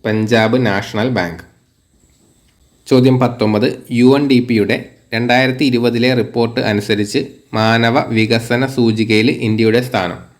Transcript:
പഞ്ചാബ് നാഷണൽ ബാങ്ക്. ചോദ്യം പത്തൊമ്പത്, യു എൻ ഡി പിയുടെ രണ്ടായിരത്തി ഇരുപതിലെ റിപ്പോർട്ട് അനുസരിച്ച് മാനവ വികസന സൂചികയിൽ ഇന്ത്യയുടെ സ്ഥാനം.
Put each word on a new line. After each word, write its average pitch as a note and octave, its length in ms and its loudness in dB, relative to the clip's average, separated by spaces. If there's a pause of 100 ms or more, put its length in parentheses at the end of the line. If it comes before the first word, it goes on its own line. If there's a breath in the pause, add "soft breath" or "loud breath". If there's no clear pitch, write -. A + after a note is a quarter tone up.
പഞ്ചാബ് A2 540 0 (100)
നാഷണൽ G#2 500 -2
ബാങ്ക്. E2+ 260 -6 (1400)
ചോദ്യം C3 340 4
പത്തൊമ്പത്, A2+ 460 0 (300)
യു B2 100 6 (100)
എൻ D3 140 0
ഡി B2 160 4
പിയുടെ G#2+ 300 0 (360)
രണ്ടായിരത്തി B2+ 560 0
ഇരുപതിലെ A#2+ 400 0 (120)
റിപ്പോർട്ട് A#2 400 -4 (100)
അനുസരിച്ച് G#2 500 -2 (360)
മാനവ A2+ 380 2 (220)
വികസന A#2 480 0 (100)
സൂചികയിൽ A2 540 2 (180)
ഇന്ത്യയുടെ A2 400 2
സ്ഥാനം. F2+ 320 -4 (200)